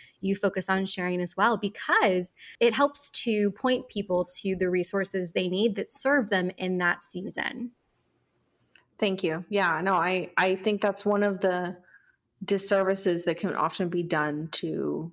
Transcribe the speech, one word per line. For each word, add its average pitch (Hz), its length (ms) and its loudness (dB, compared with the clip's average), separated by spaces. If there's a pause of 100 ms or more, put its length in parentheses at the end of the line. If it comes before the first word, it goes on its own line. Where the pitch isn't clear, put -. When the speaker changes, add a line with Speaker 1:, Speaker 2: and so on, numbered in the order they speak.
(200)
Speaker 1:
you 196 160 0
focus 196 340 0
on 190 160 0
sharing 180 340 -2
as 175 160 -4
well, 214 220 4
because 208 760 0 (280)
it 233 120 6
helps 285 380 0
to 208 400 0
point 247 380 0
people 185 380 -2 (140)
to 190 160 -2
the 180 140 0
resources 180 640 -2
they 185 160 0
need 196 260 2
that 196 180 -6
serve 269 380 2
them 180 260 2
in 185 220 -2
that 175 240 0
season. - 680 -8 (1300)
Speaker 2:
Thank 196 240 -2
you. 165 280 -2
Yeah, 180 320 2
no, 190 120 2
I, 180 440 0
I 185 160 4
think 202 260 -2
that's 202 240 0
one 202 180 2
of 202 180 0
the 180 360 0 (680)
disservices 190 800 2
that 170 140 0
can 190 160 -2
often 175 340 0
be 175 140 0
done 151 500 -2
to 151 600 -4